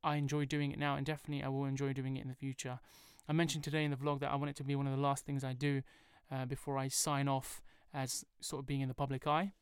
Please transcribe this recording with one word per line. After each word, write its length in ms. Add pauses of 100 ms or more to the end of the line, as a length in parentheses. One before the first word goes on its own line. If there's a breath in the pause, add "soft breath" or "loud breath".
I 120
enjoy 280
doing 260
it 80
now 180
and 80
definitely 380
I 60
will 160
enjoy 280
doing 240
it 60
in 60
the 60
future. 460 (480 loud breath)
I 40
mentioned 320
today 200
in 60
the 60
vlog 240
that 100
I 60
want 140
it 60
to 80
be 120
one 100
of 80
the 80
last 240
things 180
I 80
do, 300 (480 loud breath)
uh, 140
before 340
I 100
sign 400
off 340 (300 soft breath)
as 320 (160)
sort 200
of 60
being 140
in 80
the 60
public 320
eye. 360